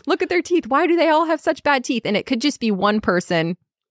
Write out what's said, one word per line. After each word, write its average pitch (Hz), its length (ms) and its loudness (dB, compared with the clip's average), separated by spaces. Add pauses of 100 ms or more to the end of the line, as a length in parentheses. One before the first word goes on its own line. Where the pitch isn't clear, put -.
Look 330 140 0
at 370 80 -2
their 349 120 0
teeth. 330 260 -2
Why 285 200 2
do 339 80 2
they 330 140 4
all 320 160 2
have 320 160 -2
such - 220 -2
bad 277 200 0
teeth?" 240 220 -4
And 208 100 0
it - 100 -2
could 247 140 -2
just 285 220 -2
be 226 100 2
one 208 300 0
person 175 560 0 (340)